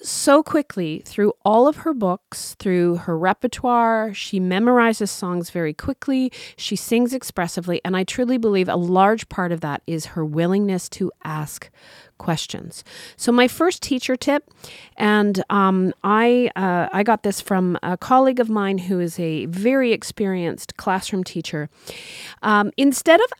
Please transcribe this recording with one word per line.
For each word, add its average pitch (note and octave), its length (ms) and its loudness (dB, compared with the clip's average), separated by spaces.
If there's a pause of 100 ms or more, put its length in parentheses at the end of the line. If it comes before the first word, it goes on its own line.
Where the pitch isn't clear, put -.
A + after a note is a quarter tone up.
so D4 400 4
quickly F3+ 640 -4
through - 300 0 (100)
all A3+ 240 6
of D4+ 100 0
her D#4+ 140 -2
books, - 640 -4
through F3 380 2
her E3 220 -4
repertoire. A3+ 960 0
She - 260 -6
memorizes A3 720 2
songs F3 400 -6
very D#3 240 -4
quickly. C4 580 -4 (240)
She - 200 -6
sings A#3+ 360 0
expressively. F3 720 -4
And F#3 100 -2
I F#3 100 0
truly B3+ 340 0
believe G3 300 2
a - 80 0
large F#3 520 2
part F3+ 240 -4
of E3 80 -4
that D3 260 -6
is D#3+ 200 -6
her D#3+ 180 -6
willingness F3+ 680 0
to - 220 -4 (120)
ask D#3 460 -10 (460)
questions. - 680 -6 (340)
So - 140 -2
my B3 180 6
first - 340 0
teacher B3+ 340 -2
tip, D4 340 -2 (460)
and, G#3 540 2
um, F#3+ 420 2 (120)
I, A#3 520 4
uh, F3+ 360 0
I G3 100 2
got G#3+ 200 2
this G3+ 180 -2
from F#3 420 0
a F3 140 -4
colleague C4 440 4
of A3+ 80 -2
mine G3 300 0
who F3+ 200 -2
is F3 200 -4
a D#3 280 -2
very A#3 460 2
experienced - 840 -4
classroom F#3+ 480 -4
teacher. D3+ 440 -8 (760)
Um, G#3 340 2
instead C#4+ 440 4
of B4+ 200 0